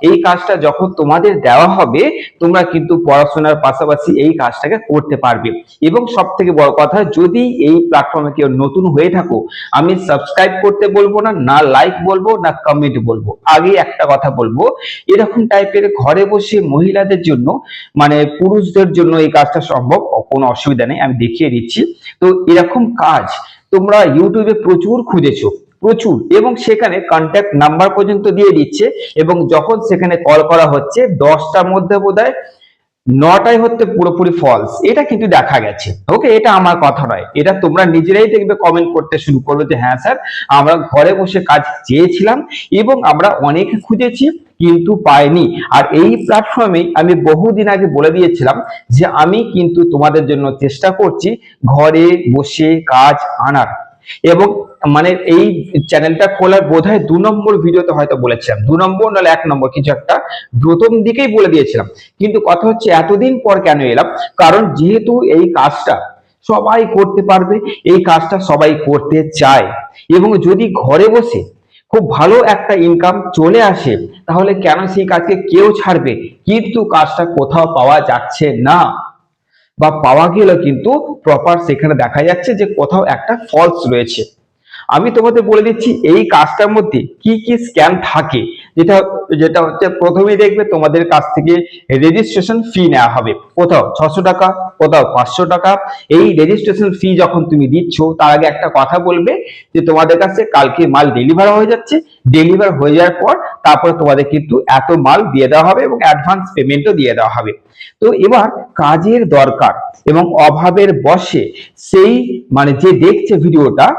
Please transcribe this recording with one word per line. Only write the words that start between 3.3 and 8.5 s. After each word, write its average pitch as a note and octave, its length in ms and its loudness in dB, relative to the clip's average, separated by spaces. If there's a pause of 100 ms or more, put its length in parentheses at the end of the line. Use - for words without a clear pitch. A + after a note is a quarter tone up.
পাশাপাশি D3 460 -2 (140)
এই D#3+ 160 2
কাজটাকে D3 380 -4 (120)
করতে D3+ 340 -2
পারবে। A#2 260 -2 (380)
এবং A#3 140 0 (120)
সব F#3 120 0 (100)
থেকে F3+ 140 0 (100)
বড় C#3+ 100 4 (100)
কথা, D3+ 180 0 (200)
যদি F3+ 240 2 (260)
এই D#3+ 80 4 (120)
প্ল্যাটফর্মে D3+ 480 -2
কেউ C#3+ 120 0 (140)